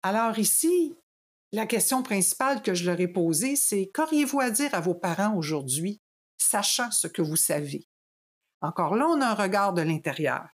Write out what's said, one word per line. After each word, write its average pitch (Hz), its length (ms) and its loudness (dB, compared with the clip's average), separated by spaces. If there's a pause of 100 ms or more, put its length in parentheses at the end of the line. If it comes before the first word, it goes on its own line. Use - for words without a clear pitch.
Alors 214 360 0
ici, 320 560 2 (580)
la 214 140 -2
question 240 360 0
principale 254 600 0
que 196 120 0
je 175 100 -4
leur 175 160 0
ai 180 80 0
posée, 180 480 0
c'est : « 196 380 0
Qu'auriez-vous 294 460 2
à 247 100 2
dire 277 240 0
à 180 60 0
vos 170 140 0
parents 190 400 0
aujourd'hui, 156 680 -4 (380)
sachant 226 520 0
ce - 180 0
que - 140 -2
vous 156 140 0
savez ? » 147 520 -2 (720)
Encore 165 340 -2
là, 262 140 2
on 320 140 2
a 254 60 2
un 220 60 2
regard 196 380 2
de 175 100 2
l'intérieur. 151 720 -2